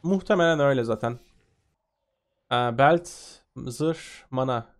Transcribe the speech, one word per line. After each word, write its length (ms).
Muhtemelen 580
öyle 240
zaten. 340
Ee, 260
belt, 300
zırh, 440
mana. 360